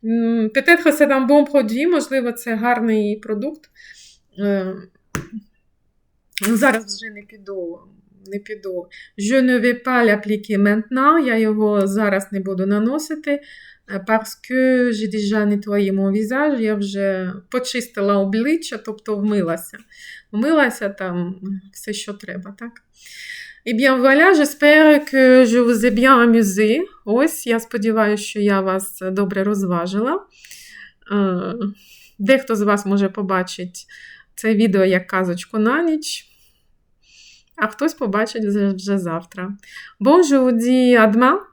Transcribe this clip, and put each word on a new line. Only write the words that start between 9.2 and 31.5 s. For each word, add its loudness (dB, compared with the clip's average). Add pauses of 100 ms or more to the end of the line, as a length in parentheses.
ne 2
vais -2
pas 0
l'appliquer -2
maintenant, 2
я 0
його 2
зараз -2
не -6
буду -4
наносити, -2
е, -10
parce -2 (160)
que 2
j'ai -4
déjà -2
nettoyé -2
mon 0
visage, -2
я -2
вже -4 (180)
почистила -4
обличчя, -2
тобто -10
вмилася. -4 (540)
Вмилася 0
там -6 (320)
все, -12
що -10
треба, -14
так? -16 (960)
Eh -2
bien, 2
voilà, 6
j'espère 6
que 8
je 2
vous 2
ai 4
bien 6
amusé. 2 (240)
Ось, -2
я 0
сподіваюся, -2
що -8
я 2
вас -4 (100)
добре -2
розважила. -2 (880)
Е, -2 (640)